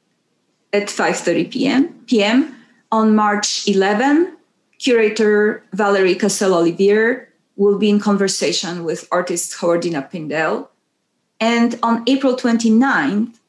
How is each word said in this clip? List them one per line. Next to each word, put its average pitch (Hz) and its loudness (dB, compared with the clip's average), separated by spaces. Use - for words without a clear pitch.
at 202 -2
five 180 -2
thirty 170 -2
P - -4
M. 254 2
P 220 2
M. 240 2
On 220 2
March 208 0
eleven, 220 0
curator 214 2
Valerie 190 2
Cassell-Olivier 196 0
will 202 2
be 208 2
in 208 4
conversation 190 -2
with 165 -6
artist 180 -4
Howardina 170 -2
Pindell. 160 -6
And 233 0
on 226 -2
April 269 0
twenty-ninth, 226 0